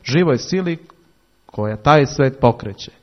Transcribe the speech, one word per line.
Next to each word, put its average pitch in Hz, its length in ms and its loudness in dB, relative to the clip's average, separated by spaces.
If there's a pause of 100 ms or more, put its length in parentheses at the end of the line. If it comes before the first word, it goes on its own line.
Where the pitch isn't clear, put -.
živoj 147 360 0
sili 180 400 -4 (680)
koja 107 300 -6
taj 143 300 4
svet 135 340 -2
pokreće. 117 500 -2 (120)